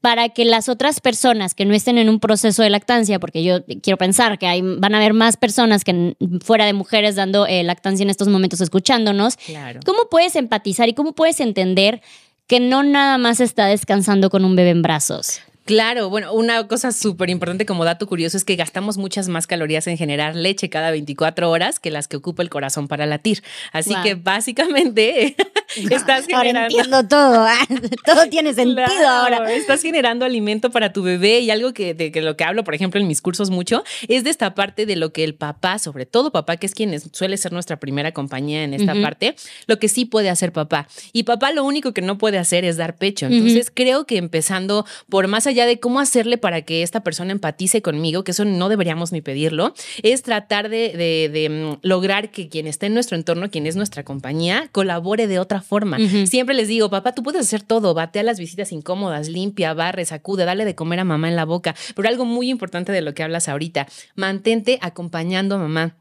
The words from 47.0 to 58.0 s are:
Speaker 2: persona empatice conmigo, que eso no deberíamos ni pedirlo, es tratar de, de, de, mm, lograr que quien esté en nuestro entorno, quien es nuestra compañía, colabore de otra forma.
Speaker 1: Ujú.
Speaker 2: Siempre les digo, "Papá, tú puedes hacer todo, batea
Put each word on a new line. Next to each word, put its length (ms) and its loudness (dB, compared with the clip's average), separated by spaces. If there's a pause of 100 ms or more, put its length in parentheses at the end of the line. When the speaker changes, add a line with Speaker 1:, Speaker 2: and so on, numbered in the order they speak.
Speaker 2:
persona 300 -4
empatice 500 -2
conmigo, 420 -2
que 60 -6
eso 160 -2
no 220 0
deberíamos 440 -2
ni 80 -6
pedirlo, 540 -2 (280)
es 200 2
tratar 480 -4
de, 260 -4
de, 340 0
de, 200 -2
mm, 320 -6
lograr 480 0
que 180 -12
quien 180 -8
esté 200 -6
en 80 -2
nuestro 220 -2
entorno, 340 -4
quien 160 -6
es 100 -4
nuestra 280 -6
compañía, 680 -4
colabore 540 -2
de 120 0
otra 220 -4
forma. 380 -2
Speaker 1:
Ujú. 280 2
Speaker 2:
Siempre 280 0
les 140 0
digo, 220 2
"Papá, 220 -2
tú 100 -8
puedes 200 -4
hacer 200 -2
todo, 320 2
batea 280 -4